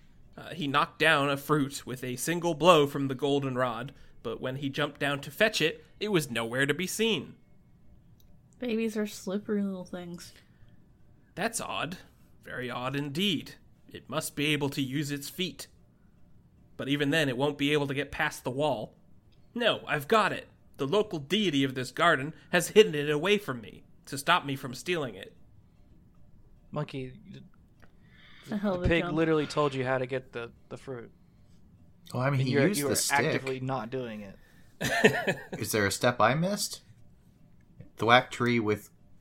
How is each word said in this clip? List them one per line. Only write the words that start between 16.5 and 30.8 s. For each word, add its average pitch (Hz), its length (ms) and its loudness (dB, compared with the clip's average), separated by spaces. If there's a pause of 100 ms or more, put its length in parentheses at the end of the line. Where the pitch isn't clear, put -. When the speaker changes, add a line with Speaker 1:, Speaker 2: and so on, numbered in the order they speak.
Speaker 1:
But 127 120 -8
even 143 220 2
then, 156 180 4
it 120 80 -2
won't 139 200 0
be 143 160 0
able 143 140 0
to 143 60 -4
get 139 180 -4
past - 340 -4
the 135 60 -2
wall. 131 420 -2 (600)
No, 208 340 0
I've 143 220 -2
got 208 240 4
it. - 140 -10 (300)
The 139 100 -2
local 196 320 0
deity 147 440 0
of 131 120 -2
this 127 160 -6
garden 156 420 2 (180)
has 175 180 2
hidden 202 260 8
it 147 140 0
away 160 280 2
from 131 240 -4
me - 220 -16 (240)
to 139 100 -8
stop 170 280 2
me 139 120 -4
from 123 160 -10
stealing 143 420 -6
it. - 180 -16 (1400)
Speaker 3:
Monkey, 139 420 -6 (1400)
Speaker 2:
The 220 80 -4
hell 202 160 0
Speaker 3:
the 180 60 -2
Speaker 2:
of 180 60 -4
a - 40 4
Speaker 3:
pig 170 140 4
Speaker 2:
jump. - 120 -2
Speaker 3:
literally 160 320 4
told 147 260 2
you 131 120 -2
how 131 120 2
to 127 80 -2
get 131 280 -6
the, 117 180 -8 (160)
the 127 80 -12
fruit. 120 340 -12 (1040)